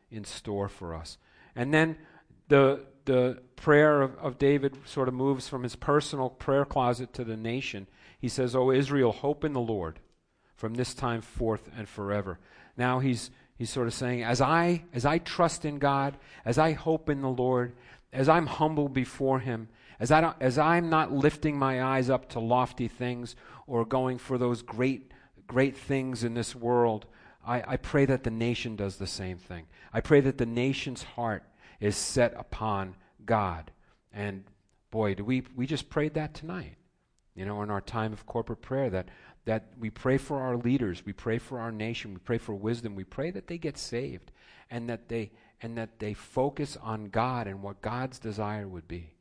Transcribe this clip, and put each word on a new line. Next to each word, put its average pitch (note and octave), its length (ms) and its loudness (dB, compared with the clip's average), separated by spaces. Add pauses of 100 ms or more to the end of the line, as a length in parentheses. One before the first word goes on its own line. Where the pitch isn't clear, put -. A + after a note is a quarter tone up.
in A2 140 -12
store G2+ 460 -6
for E2 260 -10
us. E2 220 -14 (380)
And B2+ 180 0
then D#3+ 240 4 (500)
the, C#3 380 6 (200)
the B2+ 360 2 (140)
prayer D3 460 8
of, C3+ 160 0
of B2+ 200 -6
David C#3 480 2
sort C#3 220 -2
of B2+ 60 0
moves C3 340 0
from B2 160 -6
his A#2+ 120 -8
personal C#3+ 540 0
prayer C#3 360 0
closet B2 480 0
to B2 100 -8
the A2 140 -6
nation. A2+ 500 -6 (320)
He B2 100 -4
says, B2 260 0
"O C3 160 6
Israel, C3 400 4
hope D3 320 -4
in D3+ 100 -2
the C3 60 -2
Lord G2+ 400 -4 (560)
from A2+ 180 -6
this B2 200 -4
time A#2 280 -2
forth A2 560 -4
and G#2+ 100 -10
forever." G2 520 -4 (380)
Now B2+ 220 0
he's, C3 320 0 (260)
he's A#2 120 -6
sort B2 180 -2
of A2 60 -4
saying, B2 300 -4
"As A#2+ 180 0
I, E3+ 420 4 (100)
as B2 120 -2
I D3+ 140 4
trust E3+ 460 0
in D3 140 -4
God, C#3 380 2 (280)
as A#2+ 120 2
I D#3+ 140 6
hope D#3+ 380 0
in C#3 120 0
the C3+ 80 -2
Lord, B2 440 0 (400)
as C3+ 160 4
I'm D#3+ 180 6
humble D3+ 400 2
before C3 520 0
him, A2+ 280 -4 (320)
as B2 120 2
I D#3 100 10
don't, E3 180 2
as B2+ 180 2
I'm E3 320 4
not D#3 220 4
lifting C#3+ 480 2
my C3 240 2
eyes C3 260 2
up - 200 0
to B2 100 -6
lofty A#2+ 480 2
things B2 480 -6 (300)
or A#2 180 0
going B2+ 340 0
for B2+ 200 -4
those A#2+ 240 0
great, B2 500 -2 (360)
great C3+ 280 2
things C3 480 -2
in A#2 100 -2
this A#2 220 -4
world, A#2+ 500 2 (400)
I, - 220 -2
I C3 100 -2
pray C#3 280 2
that C3+ 180 0
the A#2 80 -2
nation A2+ 440 -2
does G2 220 -4
the F#2+ 100 -8
same F#2 300 -8
thing. E2+ 280 -14 (280)
I A2+ 80 -2
pray C#3+ 200 6
that C3+ 160 0
the B2+ 80 0
nation's B2 580 -2
heart A2+ 400 -4 (360)
is G#2 160 0
set - 400 2
upon G2 600 -4 (300)
God." F#2+ 460 0 (400)
And G2+ 320 -8 (460)
boy, G#2+ 240 0
do G2 100 -4
we, B2+ 200 0 (120)
we C3 120 -4
just D3 220 -6
prayed D3+ 260 -2
that D3+ 180 -4
tonight, E3+ 420 -12 (600)
you F#2+ 100 -8
know, G#2 160 -4
in G#2 80 -4
our G2+ 120 -2
time A2 320 -4
of - 120 -14
corporate A2+ 360 -6
prayer, C3+ 280 -2
that, F#2 200 -2 (360)
that A2 220 -2 (120)
we A2+ 100 -6
pray C3 280 0
for C#3 240 -4
our B2+ 160 0
leaders, A#2+ 480 0
we G2+ 80 -8
pray A2+ 240 -2
for B2+ 220 -8
our A2+ 120 -6
nation, A2 420 -6
we F2+ 60 -14
pray A#2 180 -2
for A2+ 160 -6
wisdom, G#2+ 420 -4
we F#2+ 80 -8
pray D3 280 -6
that G3 160 -12
they F3 100 -8
get D#3+ 200 -6
saved, - 540 -8 (400)
and A#2+ 180 -6
that A2+ 180 -8
they, A2+ 240 -6 (300)
and A#2 160 -8
that A2+ 220 -10
they G#2 140 -6
focus C#3+ 680 -4
on G#2+ 280 -8
God A#2 380 -2
and G2 140 -8
what G2 200 -12
God's B2+ 380 -6
desire G#2 480 -6
would F2 200 -14
be E2+ 340 -12